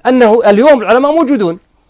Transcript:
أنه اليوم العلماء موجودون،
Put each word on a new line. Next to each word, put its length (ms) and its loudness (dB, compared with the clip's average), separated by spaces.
أنه 400 0
اليوم 360 2
العلماء 300 -2
موجودون، 460 -2